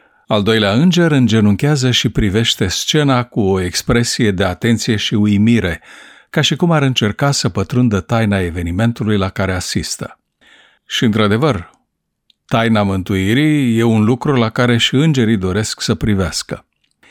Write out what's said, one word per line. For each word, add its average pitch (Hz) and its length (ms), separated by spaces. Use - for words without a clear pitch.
Al 107 160
doilea 107 300
înger 170 380
îngenunchează 127 800
și - 180
privește 110 580
scena 135 560
cu - 180
o 95 200
expresie 117 680
de 95 120
atenție 113 520
și - 180
uimire, 104 680
ca 160 120
și 147 140
cum 170 160
ar 156 100
încerca 131 500
să 135 180
pătrundă 104 500
taina 104 400
evenimentului 95 800
la 95 120
care 95 240
asistă. - 600
Și, - 120
într-adevăr, 110 680
taina 113 380
mântuirii 110 960
e 113 60
un 113 200
lucru 131 320
la 113 140
care 120 280
și - 180
îngerii 131 420
doresc 95 440
să 117 140
privească. - 720